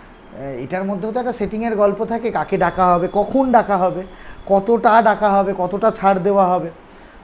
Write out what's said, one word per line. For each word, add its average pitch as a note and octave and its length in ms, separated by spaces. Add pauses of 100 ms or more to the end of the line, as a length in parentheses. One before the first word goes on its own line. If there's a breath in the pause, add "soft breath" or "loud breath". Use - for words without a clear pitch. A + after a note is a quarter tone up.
(580 loud breath)
এটার F3 260
মধ্যেও G3+ 280
তো B3 80
একটা A#3+ 120
সেটিংয়ের G#3+ 440
গল্প G3+ 280
থাকে, A3+ 260
কাকে F3 280
ডাকা F3+ 360
হবে, F3 180
কখন B3 400
ডাকা G3+ 240
হবে, F3+ 260 (440 loud breath)
কতটা A3 560
ডাকা G#3 280
হবে, G3 280
কতটা G3 320
ছাড় F#3+ 280
দেওয়া G3 280
হবে, F3+ 240 (540 loud breath)